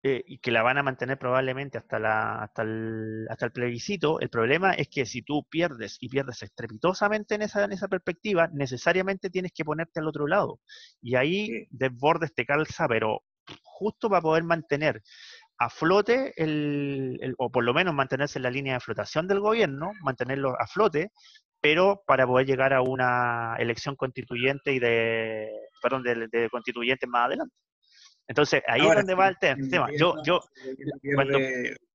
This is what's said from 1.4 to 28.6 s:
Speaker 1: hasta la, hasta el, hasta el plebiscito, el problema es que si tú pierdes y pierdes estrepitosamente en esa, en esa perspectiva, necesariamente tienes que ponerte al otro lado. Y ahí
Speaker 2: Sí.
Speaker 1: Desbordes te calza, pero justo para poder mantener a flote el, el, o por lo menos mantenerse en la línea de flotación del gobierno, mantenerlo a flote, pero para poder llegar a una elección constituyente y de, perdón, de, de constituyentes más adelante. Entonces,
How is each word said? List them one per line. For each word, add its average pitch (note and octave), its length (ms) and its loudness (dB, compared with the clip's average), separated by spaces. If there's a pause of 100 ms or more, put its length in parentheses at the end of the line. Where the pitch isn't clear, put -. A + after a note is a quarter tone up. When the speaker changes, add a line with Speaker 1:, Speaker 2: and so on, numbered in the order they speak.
Speaker 1:
hasta - 220 -6
la, A2 460 0
hasta - 180 -8
el, A2 640 -6
hasta A2+ 180 -6
el A#2 40 -4
plebiscito, B2 720 -2
el - 100 -4
problema C#3+ 440 2
es - 140 -2
que C3+ 160 -4
si A#2 180 -8
tú D3+ 280 -4
pierdes D3 480 -4
y B2+ 100 -12
pierdes C3 360 -6
estrepitosamente F#3 880 -2
en G#3 80 -2
esa, G#3 220 0
en G3+ 80 -4
esa G3 160 -6
perspectiva, F3+ 640 0
necesariamente E3+ 800 0
tienes F3+ 220 -4
que D#3+ 120 -6
ponerte D3+ 340 -4
al D#3 80 -4
otro D3+ 220 -2
lado. F3+ 320 0 (420)
Y A#2 140 0
ahí F3 320 2
Speaker 2:
Sí. A3+ 220 -8
Speaker 1:
Desbordes C3+ 640 0
te - 140 -4
calza, D3+ 400 0
pero A2 380 0 (400)
justo - 440 -6
para F#3 140 4
poder D#3+ 220 2
mantener D3 580 0 (560)
a A#2+ 100 0
flote G#3 720 2
el, C#3+ 800 -2
el, C3 160 -6
o A#2+ 140 -2
por B2 140 2
lo B2 100 4
menos E3+ 220 2
mantenerse C#3 420 -2
en C3 60 -6
la B2 60 0
línea C3+ 240 -4
de B2 60 -2
flotación A#2+ 460 -4
del G3 140 2
gobierno, G3 500 0 (120)
mantenerlo C3 540 -2
a A#2 120 -2
flote, F#3 420 2 (500)
pero F#3 460 4
para C3 180 8
poder B2+ 220 4
llegar C3+ 260 4
a C3 100 4
una B2 760 0
elección A#2 380 -4
constituyente C3 760 -2
y C3 60 0
de, A2+ 720 0 (320)
perdón, B2+ 220 0
de, A#2 260 -2
de A#2 200 2
constituyentes A#2+ 580 -4
más B2 180 2
adelante. B3+ 260 -4 (760)
Entonces, C#3+ 400 2